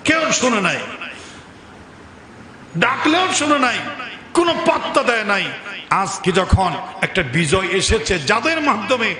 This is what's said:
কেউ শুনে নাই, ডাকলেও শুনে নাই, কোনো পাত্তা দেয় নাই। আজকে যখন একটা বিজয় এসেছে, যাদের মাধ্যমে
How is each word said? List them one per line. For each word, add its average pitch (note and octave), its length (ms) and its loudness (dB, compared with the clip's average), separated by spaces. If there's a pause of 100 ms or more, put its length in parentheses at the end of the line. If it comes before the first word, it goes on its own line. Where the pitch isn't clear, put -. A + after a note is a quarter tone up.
কেউ D#4 280 2
শুনে A#3 300 2
নাই, D#3 180 0 (2000)
ডাকলেও D4+ 560 2
শুনে D4 260 2
নাই, A#3+ 180 0 (560)
কোনো E4+ 200 2
পাত্তা D#4 500 2
দেয় A3+ 200 0
নাই। G3+ 200 0 (460)
আজকে - 420 0
যখন F3+ 420 2 (280)
একটা - 200 -2
বিজয় E3 460 0
এসেছে, F#3 520 0
যাদের A#3 420 0
মাধ্যমে A3 580 0